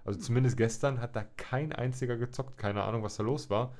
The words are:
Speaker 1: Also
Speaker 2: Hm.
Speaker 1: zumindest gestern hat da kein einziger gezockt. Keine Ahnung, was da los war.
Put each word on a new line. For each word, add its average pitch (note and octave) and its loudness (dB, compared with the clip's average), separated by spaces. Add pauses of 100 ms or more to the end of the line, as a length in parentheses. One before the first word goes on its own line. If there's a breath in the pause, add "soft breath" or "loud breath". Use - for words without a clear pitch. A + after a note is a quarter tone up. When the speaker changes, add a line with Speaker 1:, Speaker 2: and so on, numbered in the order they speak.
Speaker 1:
Also G2+ -2
Speaker 2:
Hm. - -8
Speaker 1:
zumindest B2 4
gestern A#2 2
hat A#2+ -4
da G#2+ -2 (100)
kein D3 -2
einziger B2+ -2
gezockt. A#2+ -4
Keine G2+ 0
Ahnung, A2 0
was G2 -4
da G#2+ 0
los C3 0
war. A#2+ 2